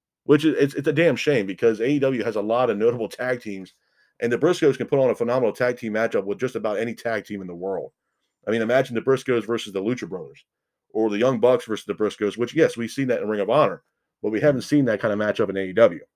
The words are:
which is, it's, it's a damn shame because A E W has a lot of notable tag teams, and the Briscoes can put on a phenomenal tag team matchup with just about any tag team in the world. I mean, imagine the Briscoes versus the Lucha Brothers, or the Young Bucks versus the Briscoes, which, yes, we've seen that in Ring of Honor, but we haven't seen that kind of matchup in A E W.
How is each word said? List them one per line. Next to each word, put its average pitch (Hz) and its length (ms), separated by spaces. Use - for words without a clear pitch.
which 151 220
is, 151 120
it's, 139 180
it's 147 120
a 156 60
damn 151 240
shame 127 280
because 107 360
A 117 60
E 143 120
W 131 240
has 110 140
a 101 40
lot 117 280
of 104 80
notable 113 320
tag 127 320
teams, 95 320
and 120 120
the 123 60
Briscoes 156 400
can 123 100
put 139 120
on 131 100
a 110 60
phenomenal 120 380
tag 123 240
team 110 160
matchup 110 320
with 98 140
just 123 160
about 107 220
any 120 160
tag 110 320
team 101 160
in 90 60
the 87 80
world. 90 360
I 101 40
mean, 113 100
imagine 123 340
the 110 60
Briscoes 123 460
versus 110 260
the 95 80
Lucha 113 260
Brothers, 78 380
or 110 200
the 101 80
Young 123 220
Bucks 120 260
versus 107 200
the 101 100
Briscoes, 104 420
which, 117 160
yes, 147 220
we've 113 160
seen 135 160
that 117 140
in 104 80
Ring 107 100
of 98 100
Honor, 113 340
but 107 100
we 107 100
haven't 139 220
seen 147 220
that 110 140
kind 107 140
of 101 40
matchup 104 320
in 95 80
A 95 40
E 92 120
W. 113 280